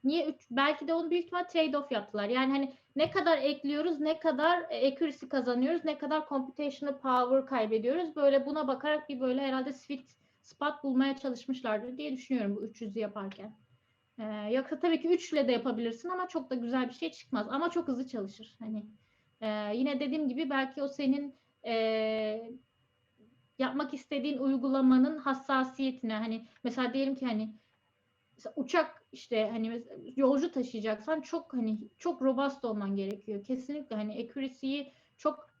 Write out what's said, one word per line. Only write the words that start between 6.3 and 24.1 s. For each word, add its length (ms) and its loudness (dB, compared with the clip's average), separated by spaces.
power 460 4
kaybediyoruz. 720 0
Böyle 300 6
buna 220 -2
bakarak 420 0
bir 100 -6
böyle 220 2
herhalde 320 -2
sweet 320 -10
spot 420 -6
bulmaya 340 2
çalışmışlardır 800 -4
diye 160 -6
düşünüyorum 420 -2
bu 80 -6
üç 180 -10
yüzü 180 -6
yaparken. 560 -6
Ee, 340 -4
yoksa 260 0
tabii 220 2
ki 60 -2
üç 260 2
ile 140 4
de 40 4
yapabilirsin 580 -2
ama 180 -2
çok 220 -6
da 60 -2
güzel 320 -2
bir 60 -10
şey 180 -6
çıkmaz. 380 -4
Ama 200 0
çok 180 -2
hızlı 200 -2
çalışır. 520 -10
Hani, 260 -8
e, 340 -2
yine 240 2
dediğim 300 0
gibi 200 -2
belki 340 0
o 40 -2
senin, 480 0
e, 840 0
yapmak 340 -2
istediğin 440 -4